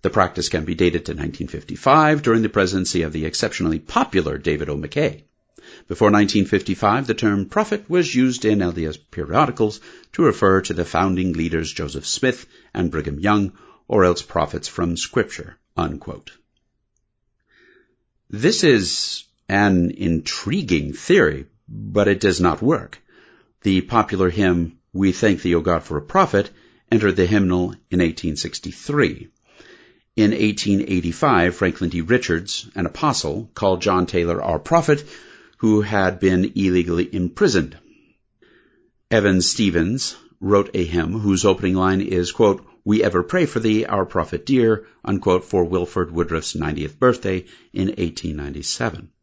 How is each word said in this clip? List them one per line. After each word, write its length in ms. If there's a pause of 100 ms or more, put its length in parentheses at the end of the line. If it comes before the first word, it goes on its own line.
The 80
practice 400
can 160
be 80
dated 320
to 80
nineteen 340
fifty-five, 720
during 220
the 160
presidency 420
of 140
the 100
exceptionally 540
popular 580
David 320
O. 80
McKay. 460 (680)
Before 220
nineteen 340
fifty-five, 600
the 80
term 320
prophet 420
was 260
used 300
in 160
L 120
D 120
S 140 (120)
periodicals 720 (320)
to 100
refer 380
to 140
the 100
founding 480
leaders 400
Joseph 340
Smith 380 (300)
and 160
Brigham 300
Young, 320 (360)
or 160
else 160
prophets 480
from 300
Scripture, 580 (220)
unquote. 540 (2000)
This 360
is 580 (260)
an 480
intriguing 960
theory, 540 (220)
but 400
it 100
does 220
not 200
work. 400 (640)
The 180
popular 480
hymn, 500 (140)
"We 200
Thank 300
Thee, 120
O 60
God, 240
for 140
a 160
Prophet," 360 (400)
entered 240
the 120
hymnal 500 (120)
in 120
eighteen 440
sixty-three. 840 (880)
In 160
eighteen 560
eighty-five, 680
Franklin 360
D. 100
Richards, 760
an 120
apostle, 680
called 280
John 240
Taylor 360
our 160
prophet, 460 (540)
who 220
had 380
been 380
illegally 580
imprisoned. 640 (1300)
Evan 280
Stevens 760 (240)
wrote 340
a 100
hymn 360
whose 240
opening 300
line 260
is, 320
quote, 340 (180)
"We 200
ever 180
pray 240
for 140
thee, 240
our 220
prophet 380
dear," 420 (180)
unquote, 400
for 200
Wilford 460
Woodruff's 460
ninetieth 420
birthday 460 (280)
in 240
eighteen 480
ninety-seven. 680 (120)